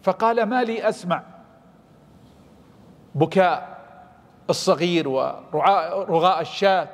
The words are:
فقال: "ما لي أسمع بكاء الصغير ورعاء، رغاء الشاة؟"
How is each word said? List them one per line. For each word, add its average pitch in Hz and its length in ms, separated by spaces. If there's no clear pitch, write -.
فقال: 226 400
"ما 247 220
لي 220 240
أسمع 175 340
بكاء 165 640
الصغير 165 580
ورعاء، 156 1000
رغاء 165 300
الشاة؟" 185 540